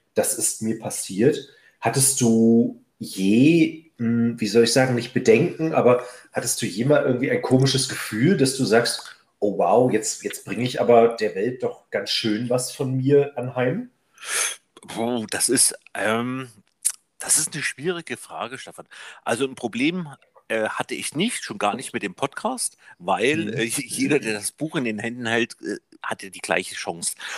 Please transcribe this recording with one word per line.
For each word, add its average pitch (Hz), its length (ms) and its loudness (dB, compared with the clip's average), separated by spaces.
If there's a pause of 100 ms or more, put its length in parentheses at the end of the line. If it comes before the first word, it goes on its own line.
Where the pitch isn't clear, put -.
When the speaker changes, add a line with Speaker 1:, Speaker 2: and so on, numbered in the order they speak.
(140)
Speaker 1:
„Das 104 200 0
ist - 280 -4
mir 110 160 -2
passiert.“ - 680 -2 (320)
Hattest - 400 2
du 117 640 4 (140)
je, 127 1000 4
hm, 117 420 0
wie 110 60 -2
soll 113 180 6
ich 113 80 2
sagen, 127 220 4
nicht 117 180 -4
Bedenken, 160 640 4
aber 123 300 4 (280)
hattest - 300 -4
du 117 40 -2
jemals 135 400 2
irgendwie 127 240 0
ein - 120 0
komisches 135 460 2
Gefühl, 135 480 0
dass 135 200 2
du 131 80 0
sagst, - 520 0 (260)
„Oh 101 140 0
wow, 104 340 4
jetzt, 107 320 -2
jetzt - 220 -10
bringe 101 200 -4
ich 127 180 -2
aber 117 340 6
der 107 180 -2
Welt 120 280 -4
doch - 280 -8
ganz 101 200 -4
schön 113 400 -2
was 123 220 -2
von 131 220 -4
mir 139 440 2
anheim“? 127 500 -4 (1000)
Speaker 2:
Puh, 117 440 -4
das - 180 -2
ist, 131 260 2 (200)
ähm, 117 560 -2 (680)
das - 200 0
ist 156 160 -4
eine 151 80 -6
schwierige 165 560 -6
Frage, 127 400 -10
Stefan. - 280 -18 (380)
Also 120 220 0
ein 135 80 -8
Problem, 143 540 -2 (400)
äh, 110 200 0
hatte - 260 -6
ich - 200 -8
nicht, 196 300 -2
schon 104 140 -10
gar 104 180 0
nicht - 180 -12
mit 113 80 -4
dem 95 120 -6
Podcast, - 600 -6 (220)
weil, 160 500 0
Speaker 1:
Mhm. - 60 -8
Speaker 2:
äh, 113 100 -2
<laughs> 117 220 -4
jeder, 135 320 0
der 110 160 -2
das 104 180 -6
Buch 156 240 -8
in 135 80 -2
den 107 140 -4
Händen 117 260 -8
hält, 117 380 -2
äh, 101 140 -6 (260)
hat - 200 -10
ja 98 80 -14
die 90 100 -18
gleiche 92 340 -2
Chance. - 400 -8 (240)